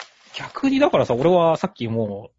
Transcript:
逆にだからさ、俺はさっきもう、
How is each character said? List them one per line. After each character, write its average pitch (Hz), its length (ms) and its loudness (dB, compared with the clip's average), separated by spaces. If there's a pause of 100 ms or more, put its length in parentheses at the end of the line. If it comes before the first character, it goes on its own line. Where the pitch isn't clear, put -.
(340)
逆 - 360 -4
に 269 80 0
だ 285 120 4
か 190 80 2
ら 131 80 2
さ、 123 80 -2
俺 135 160 2
は 165 260 4
さ 185 120 -6
っ - 40 -12
き 117 160 -8
も 110 420 -6
う、 - 80 -20